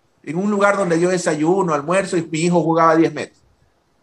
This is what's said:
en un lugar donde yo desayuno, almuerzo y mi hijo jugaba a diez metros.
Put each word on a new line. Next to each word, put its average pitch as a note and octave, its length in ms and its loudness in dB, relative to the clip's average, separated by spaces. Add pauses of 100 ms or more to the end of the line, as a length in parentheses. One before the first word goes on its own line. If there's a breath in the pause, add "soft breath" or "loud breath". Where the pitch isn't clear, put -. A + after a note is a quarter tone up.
(240)
en D3 120 -8
un G3+ 140 -2
lugar G3+ 260 2
donde F3 220 0
yo F3 100 2
desayuno, F3 640 0
almuerzo F3 440 -2
y E3 60 -2
mi D#3+ 180 -6
hijo F3 200 2
jugaba E3 300 2
a D#3+ 60 4
diez D3+ 180 2
metros. - 240 -10 (640)